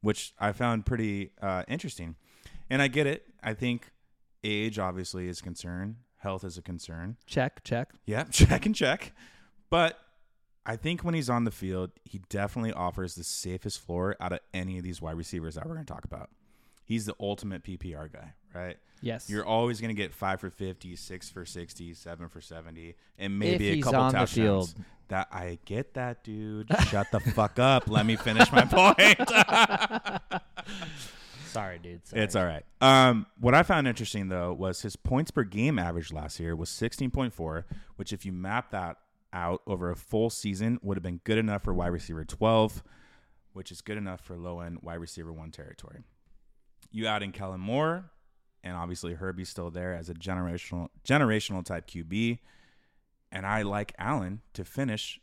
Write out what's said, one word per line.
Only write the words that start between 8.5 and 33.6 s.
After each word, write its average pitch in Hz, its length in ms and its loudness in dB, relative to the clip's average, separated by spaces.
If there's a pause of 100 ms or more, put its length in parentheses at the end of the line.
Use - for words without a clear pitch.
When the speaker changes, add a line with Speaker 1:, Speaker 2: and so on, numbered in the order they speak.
Speaker 1:
and 214 80 0
check. - 360 0 (600)
But 165 260 2 (680)
I 113 100 -4
think 160 280 -2
when 170 120 0
he's 135 160 -2
on 120 140 2
the 110 60 0
field, 92 380 -4 (160)
he 95 240 -12
definitely 104 420 -2
offers 90 440 -4
the 87 80 -12
safest - 580 -6
floor 90 400 -2
out 90 100 -4
of 87 80 -4 (140)
any 92 240 -4
of 87 60 -8
these 90 180 -8
wide 80 160 -6
receivers 80 380 -8
that 80 120 -8
we're 165 60 -8
gonna 160 120 -10
talk - 200 -14
about. - 240 -12 (540)
He's 110 240 -2
the 104 120 -6
ultimate 101 440 -6
P 95 140 -10
P 87 180 -8
R 76 120 -10
guy, 71 260 -18 (200)
right? 87 240 -10 (240)
Speaker 2:
Yes. 113 300 -6
Speaker 1:
You're 104 140 -2
always 113 360 2
gonna 113 140 -4
get 98 180 -4
five 95 260 -2
for 92 120 -8
fifty, 92 440 -10
six - 340 -14
for 90 160 -14
sixty, 85 500 -12
seven 85 340 -14
for 85 120 -18
seventy, 82 540 -16 (220)
and 98 220 -2
maybe 175 300 2
Speaker 3:
If - 20 4
Speaker 1:
a 170 60 4
Speaker 3:
he's 143 80 0
Speaker 1:
couple 127 160 4
Speaker 3:
on 131 100 4
the 107 80 4
Speaker 1:
touchdowns. 95 540 4
Speaker 3:
field. 98 120 -14 (220)
Speaker 1:
That, 95 240 -2
I 90 340 -8
get 113 300 -6
that, 123 280 -8
dude. 107 460 -8 (100)
<laughs> - 100 6
Shut 101 220 0
the 107 80 2
fuck 107 380 2
up. 131 320 6
Let 110 160 4
me 113 100 2
finish 113 360 6
my 127 140 8
point. 208 640 8
<laughs> 208 1120 4 (1040)
Speaker 3:
Sorry, 95 320 -6
dude. 85 220 -14 (120)
Speaker 1:
It's 107 200 2
Speaker 3:
Sorry. 92 160 4
Speaker 1:
all 78 120 -6 (200)
right. 131 280 12
Um, 110 160 4 (120)
what 120 160 6
I 160 100 10